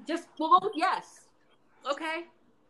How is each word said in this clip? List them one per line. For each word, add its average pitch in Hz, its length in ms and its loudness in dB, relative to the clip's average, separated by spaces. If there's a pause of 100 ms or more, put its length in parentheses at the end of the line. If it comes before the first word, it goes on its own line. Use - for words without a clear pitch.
just 330 300 -6
blow 320 220 6 (160)
yes. - 520 -4 (640)
Okay. 320 340 -6 (460)